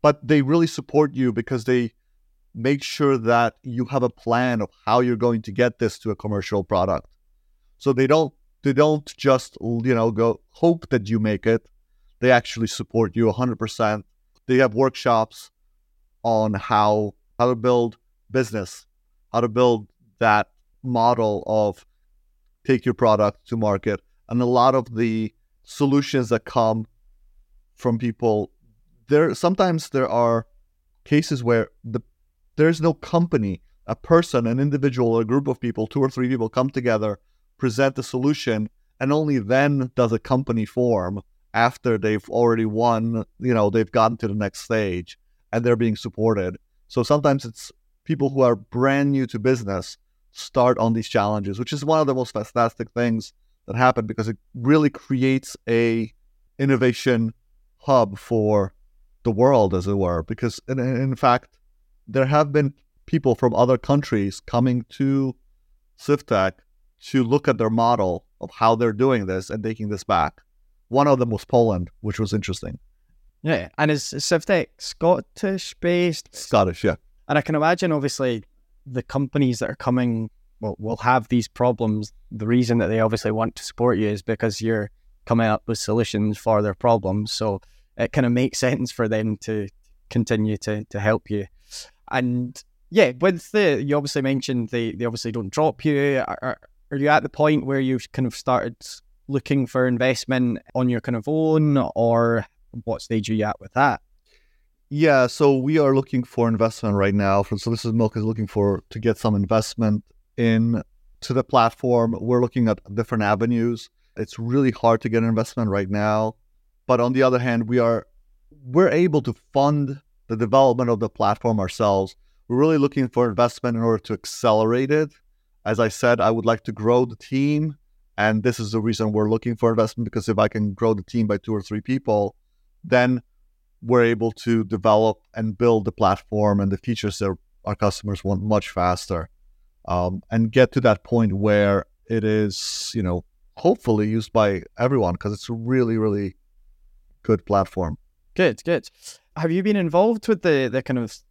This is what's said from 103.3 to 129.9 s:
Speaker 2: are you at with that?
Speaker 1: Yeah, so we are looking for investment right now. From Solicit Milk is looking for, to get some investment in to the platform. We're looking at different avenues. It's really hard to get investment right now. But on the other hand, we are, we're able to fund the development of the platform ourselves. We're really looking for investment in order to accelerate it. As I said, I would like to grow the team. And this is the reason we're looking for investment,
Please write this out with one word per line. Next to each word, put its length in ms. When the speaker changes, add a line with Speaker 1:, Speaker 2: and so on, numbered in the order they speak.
Speaker 2:
are 40
you 100
at 160
with 140
that? 260
Speaker 1:
Yeah, 400
so 280
we 220
are 160
looking 300
for 240
investment 480
right 180
now. 300
From 140
Solicit 360
Milk 220
is 80
looking 240
for, 420
to 80
get 200
some 180
investment 640
in 460
to 120
the 120
platform. 760
We're 200
looking 260
at 140
different 300
avenues. 640
It's 200
really 360
hard 300
to 60
get 140
investment 480
right 180
now. 460
But 100
on 140
the 100
other 160
hand, 300
we 100
are, 300
we're 260
able 320
to 120
fund 480
the 100
development 540
of 80
the 100
platform 520
ourselves. 560
We're 80
really 220
looking 300
for 200
investment 480
in 80
order 180
to 100
accelerate 800
it. 220
As 140
I 80
said, 340
I 120
would 140
like 180
to 80
grow 320
the 100
team. 640
And 240
this 160
is 140
the 80
reason 320
we're 180
looking 240
for 160
investment, 360